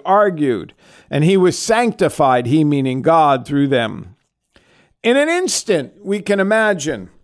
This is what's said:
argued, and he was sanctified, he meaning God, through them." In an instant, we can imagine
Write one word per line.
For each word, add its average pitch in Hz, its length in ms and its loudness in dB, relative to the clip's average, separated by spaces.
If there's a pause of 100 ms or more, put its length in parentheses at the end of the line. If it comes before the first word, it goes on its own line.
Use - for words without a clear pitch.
argued, 165 720 0 (340)
and 143 140 -2
he 185 120 4
was 180 220 2
sanctified, 156 880 0
he 151 180 2
meaning 135 380 -2
God, 143 460 2
through 143 220 0
them." 110 440 -4 (880)
In 240 120 2
an 294 140 2
instant, 220 640 -2 (100)
we 196 180 -4
can 202 180 -2
imagine 190 720 -2 (120)